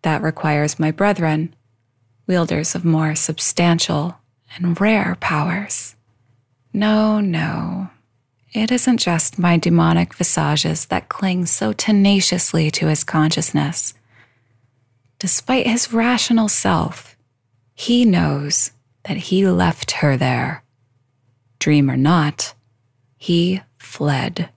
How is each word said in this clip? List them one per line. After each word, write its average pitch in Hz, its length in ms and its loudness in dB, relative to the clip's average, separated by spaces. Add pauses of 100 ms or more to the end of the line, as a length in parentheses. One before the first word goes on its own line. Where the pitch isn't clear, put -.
That 156 200 -2
requires 151 560 -2
my 156 140 0
brethren, 165 600 -2 (760)
wielders 170 480 -2
of 175 80 -8
more 156 320 0
substantial 165 1000 -2 (400)
and 175 240 -2
rare 202 380 0
powers. 175 800 -4 (760)
No, 214 480 2
no. 175 720 -4 (640)
It 220 180 -2
isn't 254 280 2
just - 400 -2
my 175 180 4
demonic 165 580 2
visages 156 720 0
that 185 220 -4
cling 180 380 -2
so 214 260 -2
tenaciously 196 1000 2
to - 140 -2
his 156 160 0
consciousness. 156 920 0 (1200)
Despite - 480 0
his 233 260 0
rational 226 560 2
self, - 680 -2 (580)
he 240 300 2
knows 151 680 0 (320)
that - 120 -6
he 190 300 0
left 175 460 0
her 139 240 2
there. 127 480 -2 (960)
Dream 147 320 2
or 123 60 -2
not, 147 560 0 (640)
he 175 460 -2 (160)
fled. 147 800 -4